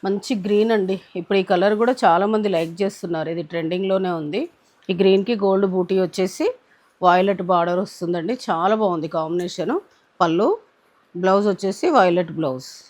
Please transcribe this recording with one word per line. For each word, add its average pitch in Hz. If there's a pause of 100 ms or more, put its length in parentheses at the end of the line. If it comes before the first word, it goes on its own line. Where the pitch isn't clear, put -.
మంచి 196
గ్రీన్ 208
అండి. 196 (200)
ఇప్పుడు 190
ఈ 190
కలర్ 196
కూడా 233
చాలామంది 208
లైక్ 165
చేస్తున్నారు. 170
ఇది 170
ట్రెండింగ్‌లోనే 180
ఉంది. 160 (480)
ఈ 190
గ్రీన్‌కి 190
గోల్డ్ 196
బూటీ 185
వచ్చేసి 185 (540)
వాయిలెట్ 185
బార్డర్ 175
వస్తుందండి. 175
చాలా 180
బాగుంది 175
కాంబినేషను. 170 (440)
పళ్ళు, 175 (680)
బ్లౌజ్ 190
వచ్చేసి 196
వాయిలెట్ 180
బ్లౌజ్. 139 (220)